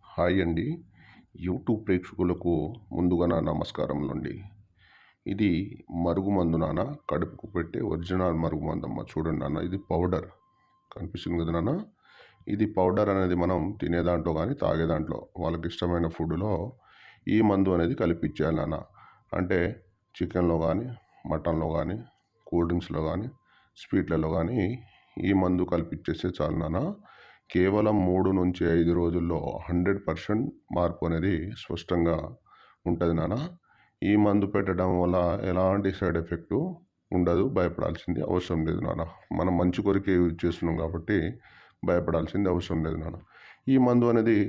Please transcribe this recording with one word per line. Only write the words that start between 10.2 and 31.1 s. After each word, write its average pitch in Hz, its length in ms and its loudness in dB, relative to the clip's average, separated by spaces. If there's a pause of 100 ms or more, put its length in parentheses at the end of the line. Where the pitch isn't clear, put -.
కనిపిస్తుంది 85 480 -4
కదా 85 80 -2
నాన్న, 117 320 -2 (640)
ఇది 104 180 0
పౌడర్ 98 420 2
అనేది 95 260 2
మనం 87 460 0
తినే 85 220 0
దాంట్లో 85 320 0
కానీ 90 200 -2
తాగే 80 320 0
దాంట్లో 78 420 -4 (100)
వాళ్ళకి 82 300 -4
ఇష్టమైన 85 400 -2
ఫుడ్లో 85 680 -4 (540)
ఈ 107 120 4
మందు 98 300 4
అనేది 85 240 2
కలిపిచ్చేయాలి 80 640 0
నాన్న. 80 260 -4 (560)
అంటే 92 220 2 (540)
చికెన్లో 87 440 0
కానీ, 82 300 0 (380)
మటన్లో 80 440 -2
కానీ, 82 280 -2 (480)
కూల్ 85 200 0
డ్రింక్స్లో 87 360 -2
కానీ, 87 260 -4 (480)
స్వీట్లలో 80 540 0
కానీ 87 280 0 (580)
ఈ 92 160 0
మందు 92 300 4
కలిపిచ్చేస్తే - 680 -2
చాలు 78 280 -2
నాన్న. 90 380 -2 (580)
కేవలం 104 440 4 (100)
మూడు 92 240 4
నుంచి 90 320 2 (100)
ఐదు 85 200 4
రోజుల్లో 85 760 0
హండ్రెడ్ 90 300 2 (100)
పర్సెంట్ 107 440 -2 (240)
మార్పు 85 300 0
అనేది 85 460 0